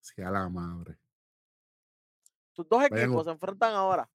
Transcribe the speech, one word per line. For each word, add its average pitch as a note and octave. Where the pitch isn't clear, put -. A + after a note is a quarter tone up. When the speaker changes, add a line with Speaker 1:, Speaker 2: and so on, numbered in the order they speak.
Speaker 1:
Sea F#2
la F#2+
madre. F2
Speaker 2:
Tus E3
dos A#3
Speaker 1:
Vayan A2
Speaker 2:
equipos B2
Speaker 1:
u-, -
Speaker 2:
se E3
enfrentan G3
ahora. F#3+